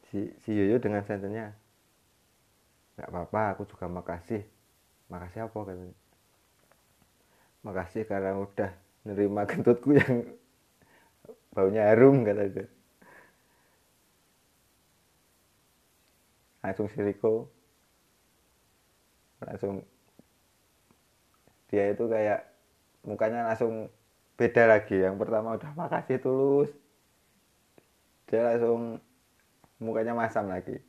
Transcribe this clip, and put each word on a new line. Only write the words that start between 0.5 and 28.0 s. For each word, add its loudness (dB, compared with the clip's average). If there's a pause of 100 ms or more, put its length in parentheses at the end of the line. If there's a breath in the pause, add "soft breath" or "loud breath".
Yoyo 4
dengan -2
santainya, -8 (1400)
"Nggak -14
apa-apa, -4 (120)
aku -12
juga -14
makasih." -10 (640)
"Makasih -12
apa?" -12
katanya. -14 (1700 soft breath)
"Makasih -6
karena -2
udah -6 (360)
nerima 0
kentutku 2
yang 4 (1300 soft breath)
baunya 2
harum," 8
kata 0
dia. -8 (4000 soft breath)
Langsung -4
si -10
Riko, 0 (1900)
langsung -8 (1800)
dia 2
itu -2
kayak 0 (640)
mukanya -2
langsung -2 (520)
beda 6
lagi. 6
Yang 2
pertama -2
udah -14
makasih -4
tulus, 2 (1500)